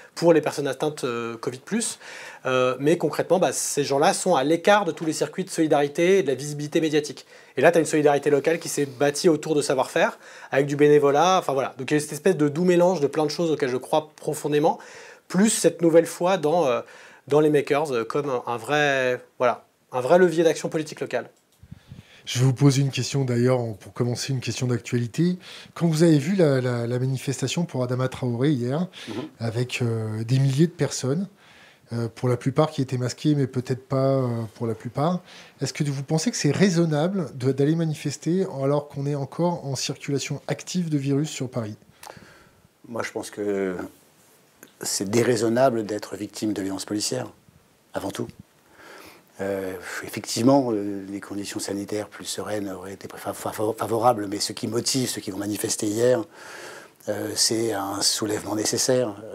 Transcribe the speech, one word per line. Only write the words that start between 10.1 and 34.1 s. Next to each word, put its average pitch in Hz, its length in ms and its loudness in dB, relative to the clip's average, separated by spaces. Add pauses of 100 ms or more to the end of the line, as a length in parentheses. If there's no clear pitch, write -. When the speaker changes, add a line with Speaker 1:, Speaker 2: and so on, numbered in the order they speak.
Speaker 1:
avec 143 160 2
du 143 80 -2
bénévolat, 147 640 6
enfin 147 140 -2
voilà. 127 260 -2
Donc 131 100 -8
il 151 60 2
y - 20 4
a - 20 2
cette 151 140 -4
espèce 165 240 2
de 147 100 4
doux 151 160 0
mélange 175 360 4
de 143 80 2
plein 156 180 0
de 147 60 -2
choses 170 180 -2
auxquelles 143 200 0
je 127 80 -2
crois 151 400 -2
profondément, 147 600 0 (500)
plus 208 240 4
cette - 320 2
nouvelle 165 240 6
foi 185 300 0
dans, 156 280 2
euh, 120 160 2 (460)
dans 147 120 4
les 156 120 6
makers, 147 420 2
euh, 113 100 0
comme 143 260 -4
un, 123 180 -2
un 120 100 -4
vrai, 135 640 0 (160)
voilà, 120 260 0 (280)
un 127 100 -2
vrai 143 160 6
levier 175 260 6
d'action 156 260 2
politique 156 320 -6
locale. 123 280 -6 (960)
Speaker 2:
Je - 140 -4
vais 127 60 4
vous 131 80 4
poser 139 280 4
une 139 80 0
question 131 360 -2
d'ailleurs, 123 340 2
en, 117 140 -4
pour - 200 -18
commencer, 120 400 -2
une 127 60 -2
question 120 260 -4
d'actualité. 123 720 -2 (380)
Quand 170 120 0
vous 156 140 2
avez 165 160 8
vu 151 180 0
la, 143 260 4
la, 120 260 -2
la 123 120 -2
manifestation 135 640 -2
pour - 180 -4
Adama 127 240 0
Traoré 123 420 -2
hier, 139 380 0 (200)
Speaker 3:
Mhm. 110 60 -10 (260)
Speaker 2:
avec, 117 440 -4
euh, 110 400 -4
des 127 160 0
milliers 139 260 4
de 170 60 -2
personnes, 147 560 -4 (640)
euh, 117 140 -4
pour 127 200 -4
la 123 80 2
plupart 151 360 0
qui - 100 -4
étaient 127 160 -2
masquées, 127 380 0
mais 139 100 2
peut-être 127 420 -6
pas, 135 280 2